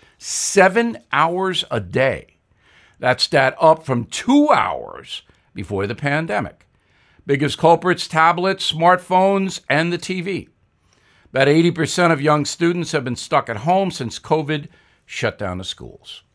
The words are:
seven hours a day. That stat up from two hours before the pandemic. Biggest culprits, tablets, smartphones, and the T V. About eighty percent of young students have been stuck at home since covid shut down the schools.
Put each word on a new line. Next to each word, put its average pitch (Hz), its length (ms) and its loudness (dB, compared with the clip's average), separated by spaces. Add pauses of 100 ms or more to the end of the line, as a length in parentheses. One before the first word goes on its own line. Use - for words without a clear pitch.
(160)
seven 202 800 0 (140)
hours 175 640 -2
a 117 80 -2
day. 104 560 -4 (640)
That 127 200 0
stat 135 400 2
up 160 240 4
from 120 200 -2
two 294 460 2
hours 90 720 -4 (320)
before 101 340 -4
the 117 80 -6
pandemic. 156 720 -4 (580)
Biggest 139 320 0
culprits, 170 480 2
tablets, 170 640 0
smartphones, 185 960 2
and 165 240 0
the 175 60 -4
T 185 220 -8
V. 170 280 -8 (840)
About 135 180 4
eighty 165 240 4
percent 165 400 2
of 139 100 -2
young 151 220 2
students 170 480 -4
have 147 100 -2
been 120 140 -4
stuck - 320 -2
at 113 80 -6
home 180 340 0
since - 300 -8
covid 151 480 -4 (360)
shut - 320 -6
down 92 220 -6
the 95 60 -10
schools. - 580 -16 (120)